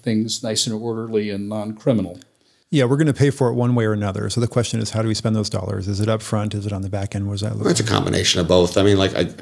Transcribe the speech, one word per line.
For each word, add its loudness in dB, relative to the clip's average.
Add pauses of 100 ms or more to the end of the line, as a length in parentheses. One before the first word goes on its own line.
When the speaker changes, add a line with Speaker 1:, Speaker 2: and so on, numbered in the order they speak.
Speaker 1:
things -2
nice -2
and -4
orderly -4
and -6
non-criminal. -2 (540)
Speaker 2:
Yeah, 4
we're 2
gonna 4
pay 4
for 2
it -2
one 2
way 2
or 2
another. -2
So -2
the 2
question 0
is, -4
how -2
do 0
we 0
spend -2
those -2
dollars? -4
Is -2
it 0
up 0
front? -2
Is -4
it -6
on -4
the -4
back -4
end? -2
What -4
does -6
that -4
look -2
Speaker 3:
It's 2
a 2
Speaker 2:
like? -2
Speaker 3:
combination 2
of 2
both. 4
I 6
mean, 6
like, 2
I, 2 (200)